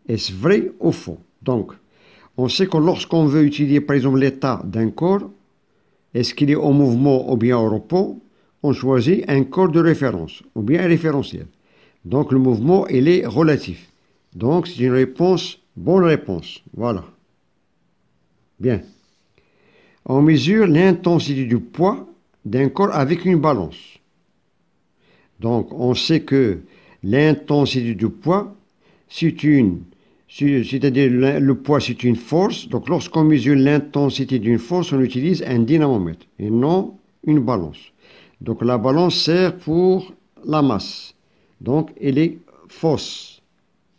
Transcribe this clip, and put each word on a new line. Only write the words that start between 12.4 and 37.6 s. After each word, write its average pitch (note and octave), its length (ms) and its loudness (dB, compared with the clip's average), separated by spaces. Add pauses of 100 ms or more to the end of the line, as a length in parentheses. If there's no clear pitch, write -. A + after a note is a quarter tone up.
il C3+ 200 2
est F3 180 2
relatif. C3 640 -2 (460)
Donc, D#3 320 0
c'est A#2+ 160 -6
une B2+ 100 2
réponse, E3 640 0 (180)
bonne E3+ 280 2
réponse. G2+ 580 -2 (100)
Voilà. A2 320 -6 (1600)
Bien. A2+ 240 -2 (1200)
On C3 160 2
mesure D#3+ 460 4
l'intensité E3+ 760 2
du A#2 120 0
poids F#3+ 500 -2 (380)
d'un C3 240 -2
corps G3 240 -2
avec D#3 320 -2
une F3+ 140 2
balance. A2+ 580 -4 (1400)
Donc, A2+ 340 -2
on B2 220 0
sait D#3+ 260 0
que B2 380 0 (440)
l'intensité C3+ 920 0
du G#2+ 140 -2
poids, G3 460 -4 (540)
c'est - 340 -4
une, A#2 380 2 (480)
c'est, C#3 340 0
c'est-à-dire C3+ 460 0
le, C3+ 300 2
le C3+ 160 2
poids, C#3+ 240 0
c'est B2 240 -6
une A#2+ 120 2
force. - 540 -2
Donc, - 200 -6
lorsqu'on D#3+ 340 -2
mesure C#3+ 320 2
l'intensité C#3 840 0
d'une A2+ 220 0
force, E3+ 340 -4
on C3+ 80 2
utilise C3 460 -2
un B2+ 100 0
dynamomètre A#2 720 0 (100)
et G#2 140 -6
non D#3 440 0 (300)
une D3+ 140 2
balance. A2 400 -4 (600)